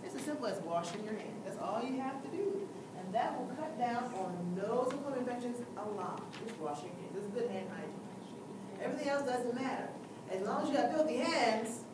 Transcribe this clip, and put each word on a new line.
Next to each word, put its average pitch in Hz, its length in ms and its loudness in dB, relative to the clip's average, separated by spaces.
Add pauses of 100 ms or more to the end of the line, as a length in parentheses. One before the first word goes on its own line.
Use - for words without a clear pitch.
It's - 100 -8
as 262 80 -2
simple 277 240 -2
as 190 140 0
washing 170 440 0
your 214 120 -2
hands. - 280 -6
That's - 140 -4
all 220 260 0
you 262 160 0
have 269 220 -2
to - 80 -6
do. 202 380 0 (320)
And 185 120 -6
that 226 240 2
will 247 200 -2
cut 311 240 -4
down 240 240 2
on 180 520 -2
nosocomial 254 600 2
infections 240 480 -2 (100)
a 202 80 -4 (140)
lot. 180 240 -4 (240)
Just 220 140 -6
washing 147 300 -2
your 175 120 -8
hands. - 160 -6
It's 208 160 -4
good 233 160 2
hand 190 220 -2
hygiene. - 1120 -8
Everything 285 260 0
else 277 140 4
doesn't 247 320 2
matter. - 340 0 (420)
As 190 120 0
long 214 200 2
as - 60 4
you 269 80 4
have - 140 6
filthy 233 260 6
hands 240 760 4